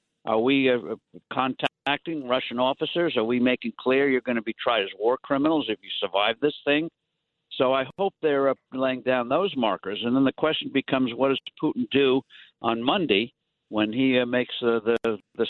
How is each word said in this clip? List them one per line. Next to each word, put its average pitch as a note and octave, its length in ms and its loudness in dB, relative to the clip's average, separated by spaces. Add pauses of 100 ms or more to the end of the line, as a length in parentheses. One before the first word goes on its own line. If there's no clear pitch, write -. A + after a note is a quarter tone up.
(260)
Are A2 120 0
we, C3 320 2
uh, A2+ 260 -2 (360)
contacting C#3 960 -4
Russian B2 300 -2
officers? C#3 580 -2
Are A2 80 2
we B2 160 0
making B2 400 0
clear C3+ 260 2
you're B2+ 140 2
gonna A#2 220 -4
be A2+ 200 -6
tried A#2 200 2
as F#2+ 160 -4
war A#2 240 2
criminals D3 480 0
if G#2 120 -2
you F#2+ 60 -20 (100)
survive G2+ 420 0
this C#3+ 140 0 (120)
thing? D3+ 240 0 (640)
So C3 200 2
I C3+ 140 0 (100)
hope G3 240 -2
they're, C#3 300 2
uh, B2+ 40 0 (200)
laying C3 260 -2
down B2+ 300 0
those D#3+ 260 0
markers. G2+ 480 -2
And A#2+ 100 0
then C3+ 100 6
the C3 80 4
question D3+ 420 -2
becomes, C3 400 0
what C3+ 160 2
does C3 100 0 (220)
Putin B2+ 280 -2
do C3+ 300 4 (400)
on A#2 220 -2
Monday B2 500 0 (380)
when G#2+ 240 0
he, C3 240 4
uh, B2 80 0
makes, B2 360 -2
uh, A#2 180 2
the, A2+ 380 0 (180)
the A2+ 140 0